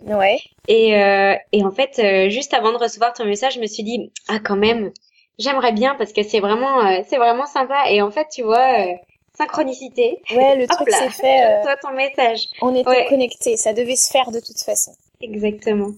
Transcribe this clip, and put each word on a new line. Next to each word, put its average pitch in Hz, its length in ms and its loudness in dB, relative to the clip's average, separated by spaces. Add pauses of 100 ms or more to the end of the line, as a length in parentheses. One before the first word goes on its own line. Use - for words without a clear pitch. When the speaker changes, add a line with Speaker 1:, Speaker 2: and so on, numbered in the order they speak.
Speaker 1:
Ouais. 208 320 0 (280)
Speaker 2:
Et, 220 320 4
euh, 196 360 4 (160)
et 208 120 2
en 190 80 0
fait, 269 280 -4
euh, 196 300 2
juste 262 260 -4
avant 220 160 2
de 240 60 -4
recevoir 233 360 -2
ton 240 120 -8
message, 208 280 -2
je 254 60 -10
me 220 80 -6
suis 214 160 -10
dit, 226 280 -8 (160)
ah, 214 160 -4
quand 214 120 -2
même, 208 360 0 (460)
j'aimerais 247 360 -2
bien 254 260 0
parce 208 140 -6
que 208 100 0
c'est 214 160 0
vraiment, 233 440 0
euh, 190 240 2
c'est 285 100 -2
vraiment 240 280 2
sympa. 277 460 -2
Et 208 100 2
en 202 80 0
fait, 311 240 -4
tu - 80 -10
vois, 233 380 2
euh, 180 140 -2 (440)
synchronicité. 262 840 -4 (160)
Speaker 1:
Ouais, 269 200 6
le 262 80 0
Speaker 2:
Hop 247 80 2
Speaker 1:
truc 349 180 0
Speaker 2:
là, 202 80 4
Speaker 1:
s'est 262 120 0
fait, 262 280 2
Speaker 2:
je 254 60 6
Speaker 1:
euh, 214 160 4
Speaker 2:
reçois 277 180 -2
ton 277 180 -10
message. 262 500 -2 (180)
Speaker 1:
on 254 100 0
était 247 160 0
Speaker 2:
Ouais. 247 180 2
Speaker 1:
connectés, 247 480 -2
ça 220 180 -2
devait 240 220 -4
se - 140 0
faire 254 220 0
de 233 80 -6
toute - 220 -14
façon. - 320 -6 (280)
Speaker 2:
Exactement. 208 760 -4